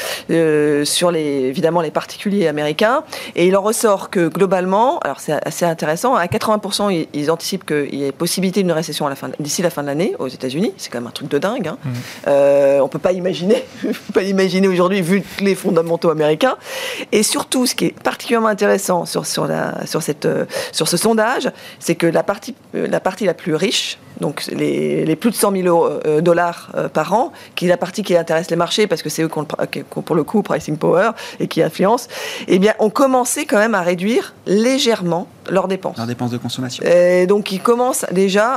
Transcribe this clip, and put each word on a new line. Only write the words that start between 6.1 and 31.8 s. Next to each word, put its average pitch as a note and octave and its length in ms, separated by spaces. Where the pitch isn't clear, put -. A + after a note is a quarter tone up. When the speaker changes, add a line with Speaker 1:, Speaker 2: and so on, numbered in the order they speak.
Speaker 1:
à F3+ 120
quatre-vingts G#3+ 320
pour G3+ 140
cent, G#3 160
ils, E3 240
ils D3 180
anticipent F3 340
qu'il D3 300
y C#3 100
ait C3+ 60
possibilité F#3 520
d'une F3 80
récession D#3 360
à - 20
la C#3 60
fin C3 140
de, B2+ 100
d'ici D3 220
la E3+ 80
fin D3+ 120
de C#3+ 60
l'année E3 320
aux C3 80
États-Unis. C#3+ 500
C'est - 140
quand A#2+ 80
même A#2+ 80
un A#2+ 40
truc - 180
de C#3+ 80
dingue, G3 300
hein. - 160
Speaker 2:
Mhm. C3+ 80
Speaker 1:
Euh, C#3 540
on B2+ 60
peut D3+ 120
pas F#3 140
imaginer, F#3 500
<laughs> - 120
on G#3 60
peut - 220
pas G#3 100
imaginer F#3+ 440
aujourd'hui, F#3 340
vu F#3 220
les F#3+ 160
fondamentaux E3+ 540
américains. D#3 460
Et G#3+ 120
surtout, B3+ 420
ce - 100
qui F#3 100
est - 180
particulièrement A#3 460
intéressant G3 560
sur, E3 200
sur D#3 220
la, D#3+ 380
sur D#3+ 180
cette, - 220
euh, D3+ 200
sur D#3+ 160
ce F3 100
sondage, A3+ 520
c'est E3+ 160
que E3+ 120
la E3 160
partie, G#3+ 320
euh, E3+ 120
la - 120
partie F#3+ 260
la E3+ 80
plus D#3 220
riche, - 420
donc E3+ 280
les, D3+ 580
les D#3 100
plus A3 160
de - 40
cent G3+ 160
mille F#3 160
euros, E3+ 200
euh, D3+ 160
dollars, E3+ 540
euh, D#3 140
par D#3+ 240
an, B3+ 180
qui F3 100
est F3 40
la F3 80
partie F#3 260
qui F3+ 120
intéresse E3 360
les E3+ 40
marchés, E3+ 320
parce E3 140
que D3+ 80
c'est D#3+ 140
eux E3 60
qui - 80
ont D3+ 40
le D3 60
pr-, - 240
qui - 120
ont, D#3 60
pour - 140
le D#3 80
coup, G3+ 200
pricing D3+ 340
power, E3+ 340
et F#3+ 80
qui D#3+ 160
influence, G3+ 440